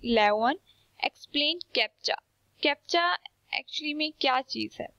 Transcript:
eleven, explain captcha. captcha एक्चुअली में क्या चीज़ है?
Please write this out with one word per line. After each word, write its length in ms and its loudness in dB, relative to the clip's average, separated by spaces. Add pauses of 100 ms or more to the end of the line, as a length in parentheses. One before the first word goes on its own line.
eleven, 540 4 (440)
explain 600 -2 (120)
captcha. 500 -4 (380)
captcha 480 0 (460)
एक्चुअली 400 -6
में 260 -2
क्या 200 2
चीज़ 420 -8
है? 60 -10 (100)